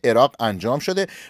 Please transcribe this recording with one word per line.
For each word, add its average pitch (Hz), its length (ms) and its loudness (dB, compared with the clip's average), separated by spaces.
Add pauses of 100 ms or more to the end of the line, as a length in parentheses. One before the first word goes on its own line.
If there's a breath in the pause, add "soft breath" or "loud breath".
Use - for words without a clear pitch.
عراق 123 360 4
انجام 110 380 -4
شده 190 280 -4 (240 loud breath)